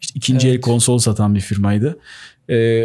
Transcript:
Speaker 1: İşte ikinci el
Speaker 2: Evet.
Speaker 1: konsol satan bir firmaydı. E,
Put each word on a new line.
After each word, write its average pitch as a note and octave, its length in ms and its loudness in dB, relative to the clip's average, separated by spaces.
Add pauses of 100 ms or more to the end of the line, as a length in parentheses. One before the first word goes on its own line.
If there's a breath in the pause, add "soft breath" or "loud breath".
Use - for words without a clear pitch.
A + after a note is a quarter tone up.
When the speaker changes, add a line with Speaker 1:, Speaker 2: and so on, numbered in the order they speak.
Speaker 1:
İşte - 140 -14
ikinci B2+ 340 0
el B2+ 40 4
Speaker 2:
Evet. B2 120 -2
Speaker 1:
konsol A#2+ 340 2
satan G#2 360 0
bir G2+ 60 0
firmaydı. G2+ 580 -2 (500 loud breath)
E, B2 80 0 (280)